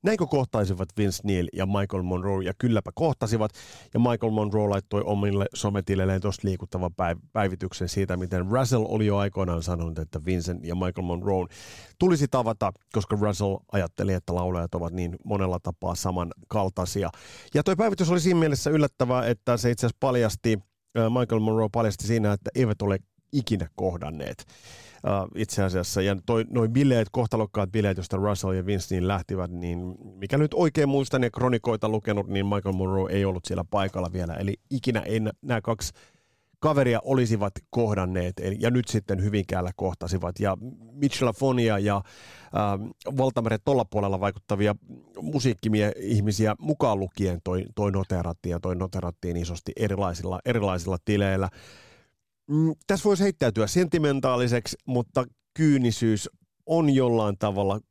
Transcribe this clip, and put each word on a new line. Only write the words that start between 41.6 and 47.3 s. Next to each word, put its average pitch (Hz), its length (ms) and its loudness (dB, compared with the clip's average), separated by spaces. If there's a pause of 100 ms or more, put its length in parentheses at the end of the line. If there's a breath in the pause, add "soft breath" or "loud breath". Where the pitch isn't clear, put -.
ja, 101 180 2
ähm, - 1200 -6
Valtameren 117 480 2
tolla 120 200 2
puolella 98 360 -2
vaikuttavia 101 540 0 (480)
musiikkimie-, 110 760 2
ihmisiä 104 640 0
mukaan 135 420 0
lukien 90 440 -2